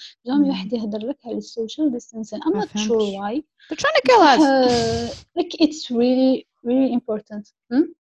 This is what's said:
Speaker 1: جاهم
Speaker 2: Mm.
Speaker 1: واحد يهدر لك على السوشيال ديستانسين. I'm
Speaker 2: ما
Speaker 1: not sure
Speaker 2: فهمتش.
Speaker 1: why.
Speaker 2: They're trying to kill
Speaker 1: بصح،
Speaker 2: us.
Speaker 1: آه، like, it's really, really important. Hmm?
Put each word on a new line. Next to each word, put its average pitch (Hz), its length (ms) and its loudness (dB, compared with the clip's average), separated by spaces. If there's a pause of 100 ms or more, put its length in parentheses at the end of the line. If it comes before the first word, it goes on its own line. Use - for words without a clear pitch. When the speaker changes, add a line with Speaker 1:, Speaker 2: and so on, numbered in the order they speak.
(280)
Speaker 1:
جاهم 285 180 2
Speaker 2:
Mm. 269 40 0
Speaker 1:
واحد 190 240 -6
يهدر 214 260 -6
لك 240 180 -8 (100)
على 214 100 -8
السوشيال 226 560 -6
ديستانسين. 220 500 -12
I'm 320 140 -4
Speaker 2:
ما 415 60 -2
Speaker 1:
not 359 60 -6
sure 214 200 -4
Speaker 2:
فهمتش. 208 500 -2
Speaker 1:
why. 302 40 -8 (280)
Speaker 2:
They're 320 60 -10
trying 622 200 0
to 508 160 4
kill 453 80 8
Speaker 1:
بصح، 285 180 8
Speaker 2:
us. 320 40 6
Speaker 1:
آه، 240 640 2 (300)
like, 349 140 -4 (140)
it's - 240 -4
really, 254 560 2 (200)
really 254 320 2
important. 208 460 -8 (300)
Hmm? 302 100 4 (240)